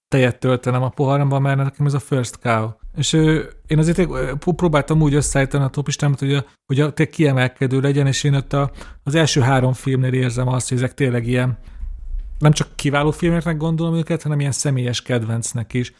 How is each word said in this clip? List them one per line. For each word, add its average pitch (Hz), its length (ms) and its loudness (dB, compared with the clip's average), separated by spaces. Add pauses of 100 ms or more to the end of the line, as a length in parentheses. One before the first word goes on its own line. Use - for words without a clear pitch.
tejet 127 300 2
töltenem 127 440 0
a 127 60 -2
poharamba, 139 500 0
mert 139 180 0
nekem 139 300 -2
ez 143 80 2
a 143 40 -2
First 127 440 -4
Cow. 113 260 0 (280)
És, 147 160 -2
ö, 156 280 2 (260)
én 156 120 2
azért, 165 200 2
ö, 139 400 -2
pró-, 180 140 -2
próbáltam 156 500 2
úgy 143 120 4
összeállítani 139 500 0
a 135 40 -2
topistámat, 143 500 -2
hogy 139 160 0
a, 135 100 -2 (220)
hogy 139 140 0
a, 147 120 0
tényleg - 220 -2
kiemelkedő 131 680 2
legyen, 139 260 2
és 135 180 0
én 139 100 2
ott - 180 -2
a, 143 180 0 (320)
az 139 120 -2
első 156 260 4
három 127 320 2
filmnél 127 400 0
érzem 127 360 0
azt, 127 200 -2
hogy 127 80 0
ezek 123 180 -2
tényleg 120 320 0
ilyen, 123 320 0 (800)
nem 151 140 6
csak - 240 -2
kiváló 143 340 0
filmeknek 170 460 0
gondolom 165 380 -2
őket, 165 280 -2
hanem 151 180 -2
ilyen 143 120 0
személyes 123 500 -2
kedvencnek 117 680 -4
is. 123 280 -4